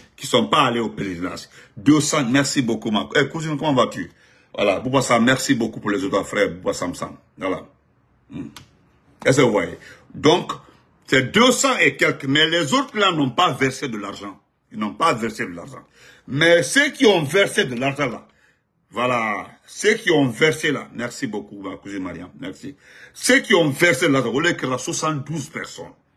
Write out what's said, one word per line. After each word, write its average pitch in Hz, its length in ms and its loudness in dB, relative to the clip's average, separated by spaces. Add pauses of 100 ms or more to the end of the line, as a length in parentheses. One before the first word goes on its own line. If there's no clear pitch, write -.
(160)
qui - 120 -16
sont 113 200 2
pas 151 200 4
allées 117 120 0
au 113 100 -2
pèlerinage. 90 600 -8 (260)
Deux 143 240 4
cents, 143 240 0
merci 139 380 0
beaucoup, 113 280 -2
ma, 101 280 -2
eh, 143 100 4
cousine, 156 300 -6
comment 147 160 0
vas-tu ? 104 360 0 (440)
Voilà, 98 260 0
Bouba 131 220 2
Sam, 117 240 4
merci 131 300 2
beaucoup 110 260 -4
pour 107 80 -4
les 101 160 -2
autres 95 180 0
frères, 101 260 0
Bouba 92 240 -6
Sam 87 220 -6
Sam. - 220 -10 (200)
Voilà. 92 280 -6 (640)
Hmm. - 160 -12 (800)
Est-ce 131 120 4
que 143 40 6
vous 120 100 4
voyez ? 90 260 -2 (360)
Donc, 156 400 2 (540)
c'est 123 260 0
deux 247 180 6
cents 254 260 2
et 156 200 2
quelques, 160 260 0
mais 147 240 2
les 160 260 0
autres 262 240 0
là 196 140 2
n'ont 143 200 0
pas 175 200 2
versé 131 380 -2
de 110 80 -8
l'argent. 98 420 -12 (320)
Ils 107 80 -12
n'ont 104 140 -4
pas 160 200 2
versé 113 320 -6
de 90 80 -14
l'argent. 92 300 -16 (460)
Mais 165 340 4
ceux 285 280 2
qui - 140 2
ont 190 180 6
versé 190 420 2
de 127 100 -8
l'argent 135 340 -2
là, 107 160 -12 (640)
voilà, 110 560 -2 (200)
ceux 214 280 0
qui - 160 -4
ont 147 180 4
versé 151 420 0
là, 131 220 -6
merci 117 340 -8
beaucoup, 104 340 -10
ma 92 140 -8
cousine 101 280 -10
Mariam, 87 260 -12 (100)
merci. 95 380 -14 (360)
Ceux - 260 2
qui - 140 0
ont 165 160 4
versé 170 380 2
de 143 60 4
l'argent, 123 200 0
on 143 120 0
est 170 100 2
que - 100 -8
là, 127 120 -4
soixante-douze 156 720 -6
personnes. - 420 -14 (260)